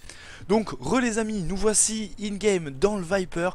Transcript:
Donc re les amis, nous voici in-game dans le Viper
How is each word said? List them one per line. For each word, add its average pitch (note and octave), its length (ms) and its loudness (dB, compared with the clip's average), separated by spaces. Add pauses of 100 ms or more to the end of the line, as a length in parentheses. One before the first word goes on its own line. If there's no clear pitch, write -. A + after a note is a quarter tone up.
(480)
Donc G#3+ 220 4 (100)
re - 200 2
les A3+ 180 2
amis, G#3+ 240 -2
nous F3+ 140 -2
voici G#3+ 600 2
in-game G3 520 0
dans F#3+ 260 2
le F#3 80 -4
Viper F3+ 500 0